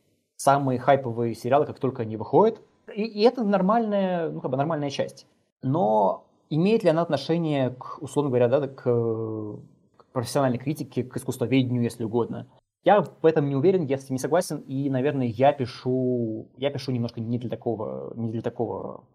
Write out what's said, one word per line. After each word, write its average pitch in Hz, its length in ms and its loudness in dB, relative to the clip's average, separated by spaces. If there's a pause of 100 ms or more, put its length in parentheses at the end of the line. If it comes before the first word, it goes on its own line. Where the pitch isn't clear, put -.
(360)
самые 139 420 2
хайповые 117 560 2
сериалы, 131 320 2
как 117 120 -12
только 123 240 -4
они 110 140 -6
выходят. 180 440 2 (340)
И, 208 80 -4
и 208 200 -2
это 254 220 4
нормальная, 196 840 2
ну, 160 120 -8
как 143 100 -4
бы 135 60 0
нормальная 147 340 -2
часть. - 360 -6 (360)
Но 190 640 2 (240)
имеет 202 320 2
ли 180 80 4
она 160 120 2
отношение 151 680 0
к, - 320 -14
условно 143 280 -2
говоря, 123 180 4
да, 139 180 2
к, - 160 -14
к 113 1300 -4
профессиональной 127 460 0
критике, 139 460 -4
к - 120 -10
искусствоведению, 123 680 0
если 117 200 -2
угодно? 110 460 -2 (340)
Я 196 200 6
в - 220 -8
этом 156 240 4
не 139 60 -2
уверен, 180 300 2
я 131 120 -2
с 135 80 -12
этим 131 120 -4
не 123 40 -4
согласен, 156 460 0
и, 139 240 -4
наверное, 135 360 0
я 127 260 4
пишу, 123 1040 -2
я 135 140 -2
пишу 139 200 -8
немножко 120 300 -4
не 117 180 -4
для 113 120 -6
такого, 104 640 -6
не 113 160 -4
для 117 100 -4
такого 104 640 -6 (100)